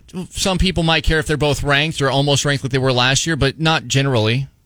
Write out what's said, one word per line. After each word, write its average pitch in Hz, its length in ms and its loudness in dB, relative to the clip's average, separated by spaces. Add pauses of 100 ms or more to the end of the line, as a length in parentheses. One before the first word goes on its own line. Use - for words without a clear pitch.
(300)
some 190 280 -2
people 175 260 0
might 160 200 2
care 160 160 2
if 147 80 -4
they're 160 80 -2
both 143 260 0
ranked 143 400 0
or 139 80 2
almost 139 360 2
ranked 143 180 -2
like 131 80 -6
they 135 60 0
were 131 160 0
last 127 340 0
year, 165 80 -2
but 135 240 -2
not 160 280 0
generally. 131 600 0 (180)